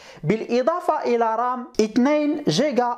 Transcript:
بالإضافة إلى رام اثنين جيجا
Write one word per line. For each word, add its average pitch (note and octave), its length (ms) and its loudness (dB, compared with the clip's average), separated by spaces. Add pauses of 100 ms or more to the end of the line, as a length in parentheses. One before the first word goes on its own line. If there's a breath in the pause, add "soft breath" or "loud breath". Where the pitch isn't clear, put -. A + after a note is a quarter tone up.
(240 loud breath)
بالإضافة B3+ 800 0
إلى A#3 320 0
رام A#3+ 320 -4 (140)
اثنين D4 680 2
جيجا A#3+ 500 0